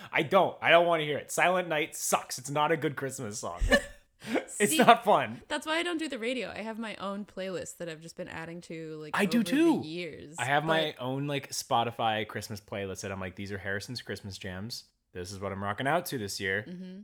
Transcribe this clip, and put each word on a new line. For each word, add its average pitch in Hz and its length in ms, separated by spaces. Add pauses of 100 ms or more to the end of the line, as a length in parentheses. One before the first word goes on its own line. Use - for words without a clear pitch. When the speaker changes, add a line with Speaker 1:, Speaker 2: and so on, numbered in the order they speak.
(100)
Speaker 1:
I 151 120
don't. 160 400
I 120 80
don't 170 160
wanna 165 180
hear 147 140
it. - 120
Silent 175 380
Night 156 260
sucks. - 440
It's 135 120
not 151 220
a 165 60
good 147 180
Christmas 127 420
song. 90 260
<laughs> - 60 (920)
It's 208 100
Speaker 2:
See, 311 80
Speaker 1:
not 226 260
fun. 135 440
Speaker 2:
that's 294 180
why 311 120
I 339 40
don't 349 160
do 311 100
the 262 120
radio. 226 280
I - 100
have 220 200
my 226 180
own 202 280
playlist 185 540
that 170 100
I've 160 120
just 165 160
been 180 120
adding 165 340
to, 160 400
like, 156 160
Speaker 1:
I 202 60
do 226 140
Speaker 2:
over 220 60
the - 60
Speaker 1:
too. 294 340
Speaker 2:
years, 156 540
Speaker 1:
I 120 60
have 143 200
my 160 320
Speaker 2:
but - 60
Speaker 1:
own, 135 240
like, 139 240
Spotify 113 760
Christmas 104 320
playlist 98 400
that 101 100
I'm 95 80
like, 92 160
"These 98 160
are 101 80
Harrison's 101 420
Christmas 101 380
jams. 98 460 (280)
This 90 200
is 95 80
what 98 100
I'm 98 140
rocking 104 240
out 156 180
to 139 120
this 101 200
year 98 300
Speaker 2:
Mm-hmm. 185 360